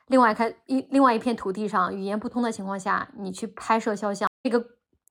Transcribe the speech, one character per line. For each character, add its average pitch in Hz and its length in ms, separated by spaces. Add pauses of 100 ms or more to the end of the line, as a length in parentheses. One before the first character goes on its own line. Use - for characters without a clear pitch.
另 254 120
外 226 120
一 - 20
开-， 226 200 (120)
一， 262 240
另 277 120
外 262 120
一 226 40
片 233 160
土 202 160
地 214 160
上， 185 300
语 190 60
言 202 180
不 240 80
通 240 140
的 226 100
情 214 100
况 196 160
下， 190 380
你 190 160
去 220 140
拍 226 340
摄 220 160
肖 202 160
像， 196 160 (140)
这 254 80
个 233 120 (480)